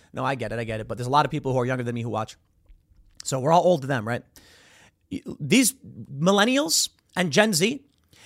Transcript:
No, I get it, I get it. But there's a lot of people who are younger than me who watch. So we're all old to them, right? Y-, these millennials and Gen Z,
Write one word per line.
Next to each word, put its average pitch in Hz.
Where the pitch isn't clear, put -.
No, 127
I 135
get 113
it, 117
I 120
get 110
it. 110
But 113
there's 120
a 123
lot 147
of 139
people 131
who 127
are 123
younger 127
than 120
me 117
who 117
watch. 107
So 131
we're 135
all 170
old 170
to 131
them, 123
right? 117
Y-, -
these 196
millennials 202
and 180
Gen 208
Z, 208